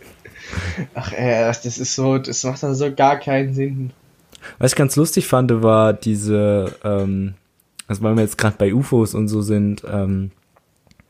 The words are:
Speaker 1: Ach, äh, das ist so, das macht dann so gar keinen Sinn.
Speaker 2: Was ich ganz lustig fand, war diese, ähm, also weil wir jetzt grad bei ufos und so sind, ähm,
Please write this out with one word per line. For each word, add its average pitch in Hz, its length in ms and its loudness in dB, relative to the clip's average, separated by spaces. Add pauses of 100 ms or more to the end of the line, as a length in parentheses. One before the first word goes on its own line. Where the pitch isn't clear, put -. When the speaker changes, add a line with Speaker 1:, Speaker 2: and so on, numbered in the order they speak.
(960)
Speaker 1:
Ach, - 180 -8
äh, 117 320 0
das 117 200 -2
ist 127 300 -6
so, 135 220 2
das 131 260 -6
macht 131 200 -6
dann 139 120 -2
so 139 180 -2
gar 139 260 4
keinen 135 340 0
Sinn. 135 380 -4 (680)
Speaker 2:
Was 127 140 2
ich - 40 -2
ganz 139 180 2
lustig 160 320 2
fand, 127 240 2 (120)
war 110 300 6
diese, 104 800 0 (100)
ähm, 98 500 -2 (540)
also 104 160 -4
weil 110 120 2
wir 113 80 4
jetzt 104 140 -2
grad 107 200 0
bei 98 160 2
ufos 120 420 2
und 107 120 0
so 107 140 -2
sind, 104 480 0
ähm, 98 420 -2 (800)